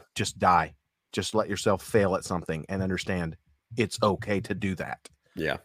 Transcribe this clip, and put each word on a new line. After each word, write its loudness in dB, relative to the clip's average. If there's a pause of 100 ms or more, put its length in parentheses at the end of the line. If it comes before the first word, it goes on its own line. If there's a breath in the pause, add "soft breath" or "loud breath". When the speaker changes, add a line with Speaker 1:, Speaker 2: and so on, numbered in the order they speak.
(160)
Speaker 1:
just -4
die. 4 (380)
Just -4
let 2
yourself 0
fail 2
at -2
something -4
and -2
understand -2 (400)
it's 0
okay 2
to -4
do -4
that. -10 (260)
Speaker 2:
Yeah. -2